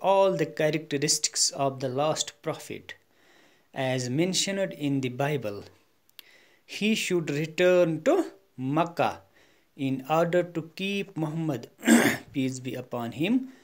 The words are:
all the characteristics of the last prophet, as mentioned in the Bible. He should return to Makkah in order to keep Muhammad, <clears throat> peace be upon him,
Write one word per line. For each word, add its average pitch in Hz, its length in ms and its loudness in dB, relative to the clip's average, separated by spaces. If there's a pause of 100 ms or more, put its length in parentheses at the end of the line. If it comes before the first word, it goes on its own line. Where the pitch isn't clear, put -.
all 190 300 4
the 156 140 0
characteristics 156 1040 0
of 135 280 -2
the 131 100 -2
last 151 540 -2
prophet, - 520 -10 (800)
as 127 380 -2
mentioned 185 640 0
in 139 280 -2
the 127 100 -2
Bible. 123 520 -4 (1040)
He 214 300 0
should 175 340 -2
return 165 720 4
to 330 300 2 (240)
Makkah 135 640 0 (560)
in 135 340 -4
order 170 320 4
to 170 320 -6
keep 196 420 -6
Muhammad, 156 540 -4 (160)
<clears throat> - 460 4
peace 131 260 -2
be 127 160 -8
upon 120 380 -8
him, 226 380 0 (140)